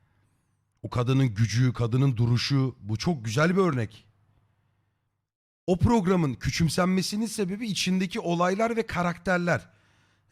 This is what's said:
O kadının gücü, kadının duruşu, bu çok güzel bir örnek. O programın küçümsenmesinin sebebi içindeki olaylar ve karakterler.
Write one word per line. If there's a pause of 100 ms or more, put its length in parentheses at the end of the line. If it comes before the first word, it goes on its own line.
(800)
O
kadının
gücü,
kadının
duruşu,
bu
çok
güzel
bir
örnek. (1600)
O
programın
küçümsenmesinin
sebebi
içindeki
olaylar
ve
karakterler. (640)